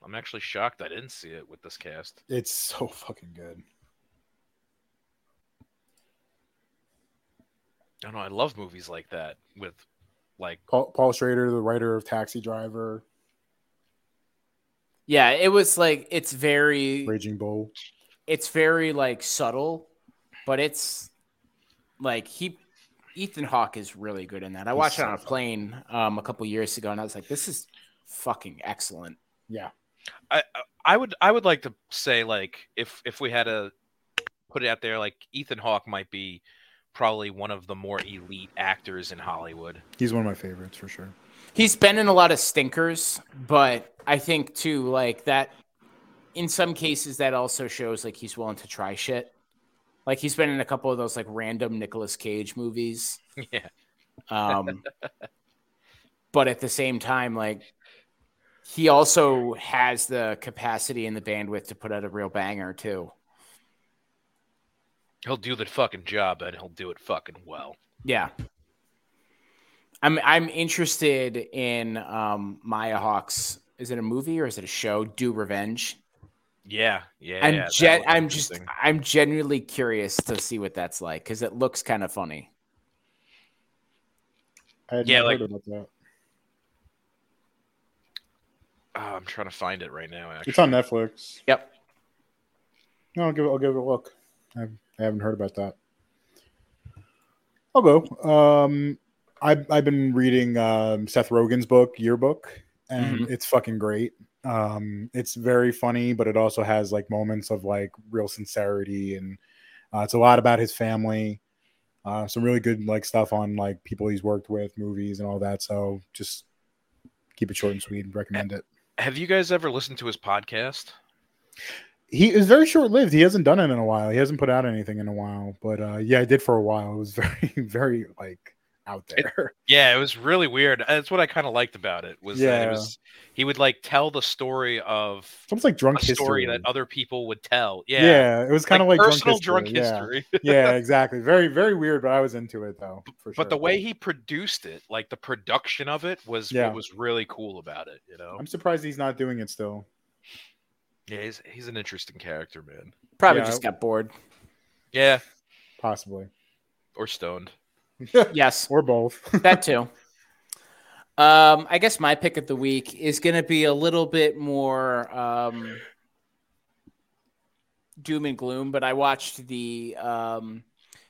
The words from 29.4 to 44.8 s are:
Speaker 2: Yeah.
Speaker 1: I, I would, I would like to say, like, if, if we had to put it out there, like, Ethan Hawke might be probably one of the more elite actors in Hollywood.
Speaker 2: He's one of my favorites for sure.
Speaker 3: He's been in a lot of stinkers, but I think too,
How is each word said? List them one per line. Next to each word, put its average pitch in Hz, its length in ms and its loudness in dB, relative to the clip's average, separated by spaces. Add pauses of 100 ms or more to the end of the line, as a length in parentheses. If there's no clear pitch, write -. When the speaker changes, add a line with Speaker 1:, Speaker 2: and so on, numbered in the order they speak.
Speaker 2:
Yeah. 107 220 -14 (600)
Speaker 1:
I, 143 120 2 (420)
I 180 120 6
would, 240 240 -4
I 185 120 6
would 226 120 0
like 165 180 2
to 127 120 -12 (140)
say, 117 360 -2
like, 104 520 -6
if, - 300 -8
if 117 140 -10
we 131 100 -4
had 117 140 0
to 107 260 -4 (800)
put 135 140 -6
it 120 40 -2
out 113 140 -4
there, 110 160 -6
like, 104 160 -6 (180)
Ethan 135 260 -12
Hawke 107 300 -4
might 98 220 -10
be 95 320 -14 (500)
probably 107 380 -2
one 101 200 -10
of 92 160 -12
the 98 100 -12
more 98 240 -8
elite 95 560 -16
actors 95 560 -6
in 87 60 -18
Hollywood. 82 640 -12 (180)
Speaker 2:
He's 120 140 -2
one 117 100 0
of 107 40 -2
my 98 80 -4
favorites 92 440 -16
for 98 100 -16
sure. 95 240 -18 (400)
Speaker 3:
He's 220 240 4
been 202 220 6
in 214 100 2
a 196 40 6
lot 175 200 8
of 165 60 2
stinkers, 165 840 -2 (260)
but 131 480 2 (120)
I 147 120 2
think 151 360 -4
too, 143 340 -4